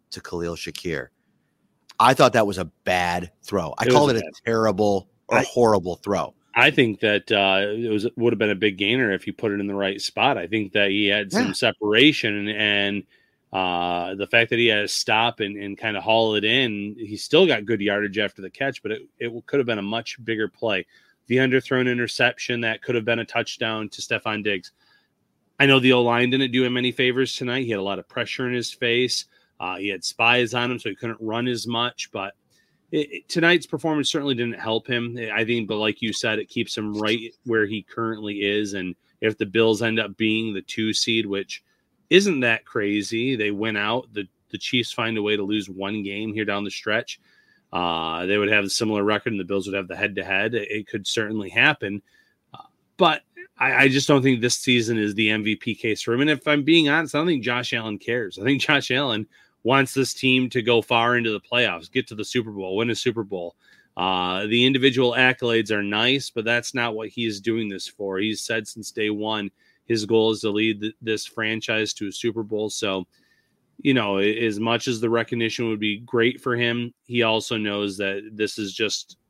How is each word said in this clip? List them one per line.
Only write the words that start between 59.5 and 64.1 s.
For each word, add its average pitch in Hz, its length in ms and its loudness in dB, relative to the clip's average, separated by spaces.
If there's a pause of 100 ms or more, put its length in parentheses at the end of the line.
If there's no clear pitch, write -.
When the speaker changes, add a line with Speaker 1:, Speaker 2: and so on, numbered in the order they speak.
Speaker 2:
wants 131 320 4
this 135 180 2
team 127 340 2
to 123 140 -2
go 113 180 4
far 117 380 2
into 113 140 0
the 104 80 -4
playoffs, 95 520 -2
get 123 160 -2
to 110 80 -12
the 107 80 -8
Super 113 280 -4
Bowl, 95 240 -4
win 117 160 0
a 107 40 0
Super 113 280 -2
Bowl. 90 320 -8 (420)
Uh, 92 480 0